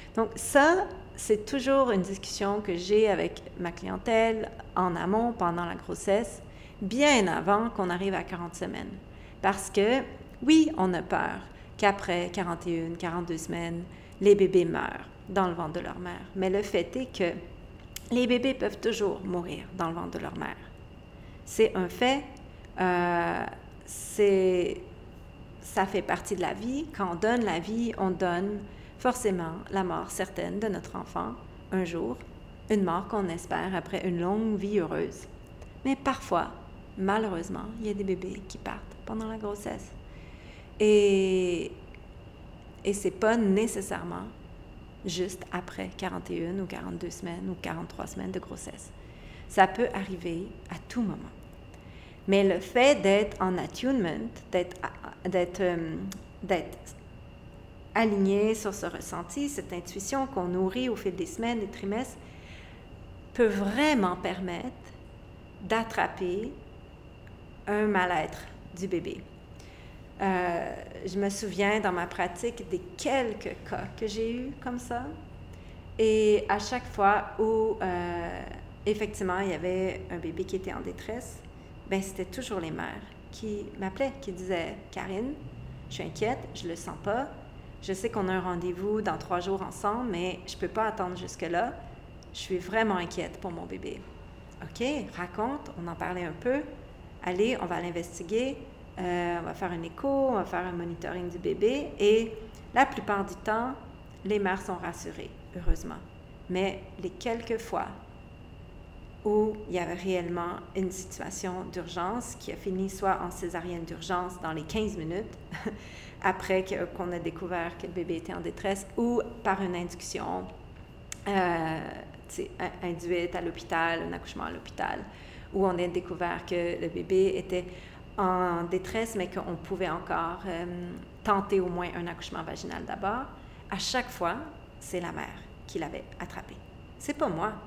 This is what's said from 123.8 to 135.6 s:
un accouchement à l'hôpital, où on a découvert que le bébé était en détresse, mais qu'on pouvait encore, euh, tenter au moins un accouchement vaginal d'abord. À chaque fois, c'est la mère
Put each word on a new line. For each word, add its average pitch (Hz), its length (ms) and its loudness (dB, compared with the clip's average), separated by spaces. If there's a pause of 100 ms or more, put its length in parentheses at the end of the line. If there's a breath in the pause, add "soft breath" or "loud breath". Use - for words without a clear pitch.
un 170 100 -4
accouchement - 320 -8
à 82 60 -4
l'hôpital, - 480 -4 (560 loud breath)
où 190 120 4
on 180 120 4
a 175 100 2
découvert 175 560 -2
que 175 340 0
le 170 100 -2
bébé 185 480 4
était 180 280 -2 (540 loud breath)
en 180 460 4
détresse, 214 520 0
mais 185 140 -2
qu'on 175 260 -4
pouvait 180 320 -2
encore, 170 580 -2
euh, 175 200 -4 (580)
tenter 196 360 4
au 180 80 2
moins 175 280 0
un 170 120 -4
accouchement 170 340 -6
vaginal 160 420 -6
d'abord. 208 400 -2 (460 loud breath)
À 190 80 -4
chaque 247 320 -2
fois, 180 260 0 (440)
c'est 180 200 -4
la 165 120 -4
mère - 280 -8 (260)